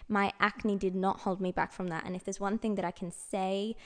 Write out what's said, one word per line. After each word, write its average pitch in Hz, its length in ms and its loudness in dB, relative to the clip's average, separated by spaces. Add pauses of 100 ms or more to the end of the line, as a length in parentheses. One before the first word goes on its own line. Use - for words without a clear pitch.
my 202 320 4
acne 208 360 2
did 190 200 2
not 190 260 2
hold 190 180 0
me 185 120 0
back - 200 0
from 180 180 -4
that. 160 160 -4
And 185 100 -4
if 180 80 -8
there's 196 160 -6
one 202 180 0
thing 220 180 0
that 185 100 0
I 175 60 -2
can 175 200 -6
say 196 640 -2 (100)